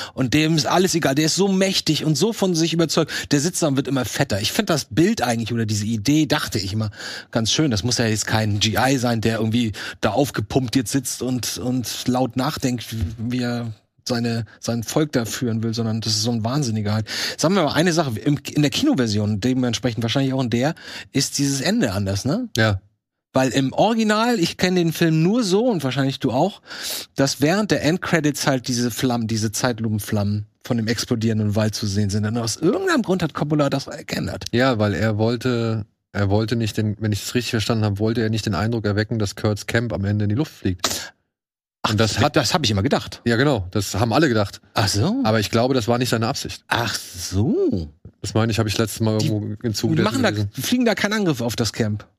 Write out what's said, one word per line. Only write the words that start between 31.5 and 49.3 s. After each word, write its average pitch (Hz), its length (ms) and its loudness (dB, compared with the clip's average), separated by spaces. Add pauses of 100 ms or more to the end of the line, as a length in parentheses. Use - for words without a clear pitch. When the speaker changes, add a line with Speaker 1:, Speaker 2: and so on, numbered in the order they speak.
Speaker 1:
Wald 107 180 2
zu - 140 -6
sehen 101 240 0
sind. 110 160 0
Und - 100 -2
aus - 200 -4
irgendeinem 339 440 0
Grund 185 220 0
hat 151 100 -4
Coppola 147 380 0
das - 180 -4 (160)
geändert. - 460 -6
Speaker 2:
Ja, 123 260 4
weil 104 160 2
er 104 240 2
wollte, 113 680 0 (240)
er 101 180 0
wollte 110 260 2
nicht 113 220 0
den, 107 220 0
wenn 110 120 0
ich 107 120 -2
es - 100 -10
richtig 123 180 0
verstanden 110 340 0
habe, 101 120 0
wollte 110 240 0
er 110 80 0
nicht 110 160 -2
den 107 80 0
Eindruck 107 320 -2
erwecken, 107 320 0
dass 104 180 -2
Kurt's 107 300 -2
Camp 117 280 0
am 98 120 -2
Ende 104 200 2
in 101 40 0
die 104 60 2
Luft 151 180 -2
fliegt. - 580 -4 (760)
Speaker 1:
Ach, - 40 2
Speaker 2:
Und 104 80 0
das 110 160 2
Speaker 1:
das 107 80 2
Speaker 2:
hat 147 120 2
Speaker 1:
das 143 200 2
hab 165 100 2
ich 104 60 2
immer 101 100 2
gedacht. 147 440 -2
Speaker 2:
Ja, 120 100 2
genau. 117 340 2
Das - 240 -2
haben 113 180 2
alle 156 160 4
gedacht. 107 320 0 (140)
Speaker 1:
Ach 107 140 2
so. 175 360 2
Speaker 2:
Aber 220 160 4
ich 101 120 -2
glaube, 127 240 4
das 113 120 0
war 120 120 2
nicht 123 100 0
seine 113 180 0
Absicht. - 400 -6
Speaker 1:
Ach 117 280 -2
so. 104 960 -2 (280)
Speaker 2:
Das - 120 -8
meine 113 180 2
ich, 101 60 0
hab 110 80 2
ich 104 120 -2
letztes 113 240 -2
Mal 110 180 2
Speaker 1:
Die 107 80 0
Speaker 2:
irgendwo 104 400 -4